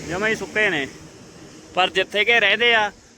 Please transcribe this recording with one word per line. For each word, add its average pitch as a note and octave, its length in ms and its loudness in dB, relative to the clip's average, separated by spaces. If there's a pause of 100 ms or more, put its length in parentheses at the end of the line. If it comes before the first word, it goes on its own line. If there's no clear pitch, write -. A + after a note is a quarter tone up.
ਜਮਾਂ F#3+ 220 -4
ਹੀ A3 60 -2
ਸੁੱਕੇ G#3 340 -2
ਨੇ। C#3+ 180 -2 (840)
ਪਰ F3+ 160 2
ਜਿੱਥੇ F#3+ 360 -2
ਕਿ A#3 140 4
ਰਹਿੰਦੇ G#3+ 340 2
ਆ G#3+ 180 2 (260)